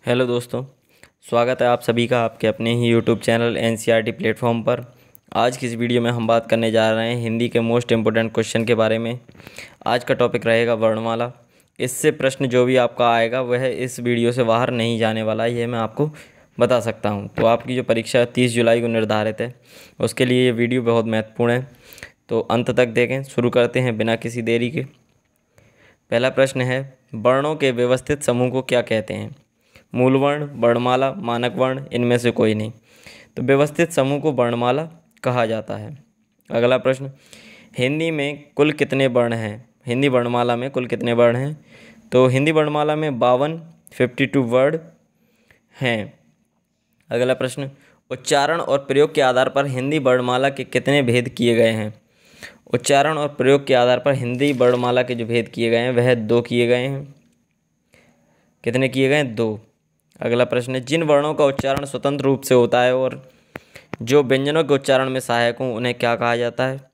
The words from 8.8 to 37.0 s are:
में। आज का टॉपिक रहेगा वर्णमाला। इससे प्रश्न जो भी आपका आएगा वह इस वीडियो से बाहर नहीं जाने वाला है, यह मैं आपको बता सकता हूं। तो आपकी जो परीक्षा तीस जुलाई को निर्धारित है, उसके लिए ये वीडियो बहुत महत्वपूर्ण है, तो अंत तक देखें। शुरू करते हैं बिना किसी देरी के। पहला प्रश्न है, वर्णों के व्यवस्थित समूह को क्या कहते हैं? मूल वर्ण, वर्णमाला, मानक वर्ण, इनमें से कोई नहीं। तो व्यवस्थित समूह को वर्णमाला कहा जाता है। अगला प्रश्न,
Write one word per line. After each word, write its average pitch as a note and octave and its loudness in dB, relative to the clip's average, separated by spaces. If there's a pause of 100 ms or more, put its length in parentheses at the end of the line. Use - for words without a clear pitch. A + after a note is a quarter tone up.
में। A#2 -6 (680)
आज B2 0
का C#3 0
टॉपिक A#2 0
रहेगा A#2 2
वर्णमाला। A2+ 0 (480)
इससे C3 0
प्रश्न C3+ -2
जो B2 2
भी B2+ 2
आपका A#2+ 2
आएगा A#2 0
वह B2 -2
इस B2 -6
वीडियो A#2+ 0
से B2 0
बाहर A#2 2
नहीं A#2 0
जाने A2 0
वाला A2 -2
है, A#2+ -2
यह A#2 -4
मैं A#2+ -4
आपको A2+ -2 (480)
बता A#2+ 2
सकता A2 -6
हूं। G#2 -4
तो A2 0
आपकी A#2+ 0
जो B2+ -2
परीक्षा A#2+ 0
तीस B2 0
जुलाई A#2 2
को A#2 -2
निर्धारित G#2+ -2
है, A#2 -6 (460)
उसके A#2 0
लिए B2+ 2
ये B2+ 4
वीडियो A#2+ 0
बहुत A#2 2
महत्वपूर्ण A2+ -2
है, C3 -2 (600)
तो A2+ 0
अंत A#2 -2
तक A#2+ 2
देखें। B2 -2
शुरू B2 -2
करते A#2+ 0
हैं B2 -2
बिना A2+ 0
किसी A#2 -8
देरी A#2 -2
के। D3+ -6 (1300)
पहला A#2+ 0
प्रश्न C3 0
है, C3 -4 (160)
वर्णों C3 0
के C#3 0
व्यवस्थित B2+ 0
समूह B2 0
को B2+ -4
क्या A#2+ 0
कहते G#2+ -4
हैं? G#2 -10 (600)
मूल B2+ 2
वर्ण, C#3+ 0 (160)
वर्णमाला, B2 2
मानक A#2+ -4
वर्ण, C3 -2
इनमें A#2+ 0
से A#2+ 2
कोई A2 0
नहीं। G#2+ -4 (640)
तो - -8
व्यवस्थित D3 2
समूह C#3 0
को D#3 0
वर्णमाला A#2+ 0 (400)
कहा B2 0
जाता G#2+ -6
है। G#2+ -12 (600)
अगला A#2+ 2
प्रश्न, C3 -4 (680)